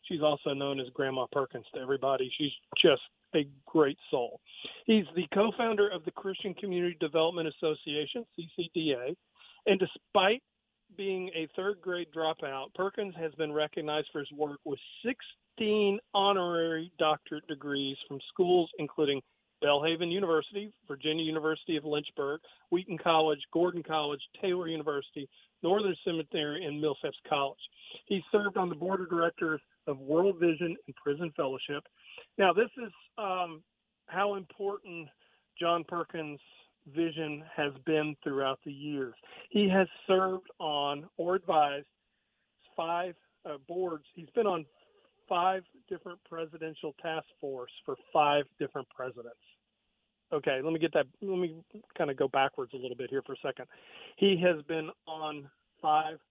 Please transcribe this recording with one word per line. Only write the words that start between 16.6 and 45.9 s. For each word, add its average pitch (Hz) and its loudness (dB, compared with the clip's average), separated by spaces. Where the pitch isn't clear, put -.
doctorate 156 0
degrees 143 -4
from 139 -10
schools 180 4
including 143 0
Belhaven 160 2
University, 196 0
Virginia 156 -2
University 156 -2
of 143 -6
Lynchburg, 147 -4
Wheaton 180 -2
College, 156 4
Gordon 170 2
College, 147 -2
Taylor 180 0
University, 147 -6
Northern 190 2
Seminary, 160 -2
and 147 -4
Millsaps 151 -4
College. 139 0
He 190 0
served 202 2
on 185 2
the 165 -6
board 185 -2
of 170 -8
directors 165 0
of 139 -4
World 170 4
Vision 170 2
and 135 -14
Prison 151 -4
Fellowship. 143 -4
Now, 185 6
this 220 4
is, 226 -10
um, 180 -4
how 196 0
important 196 -8
John 170 2
Perkins' 160 -8
vision 151 -4
has 143 -2
been 151 2
throughout 135 -2
the 147 -10
years. 139 -6
He 208 4
has 185 4
served 185 2
on 147 -2
or 175 0
advised 151 2
five, 175 -2
uh, 151 -8
boards. 180 -6
He's 165 -16
been 226 2
on 170 0
five 185 2
different 180 -12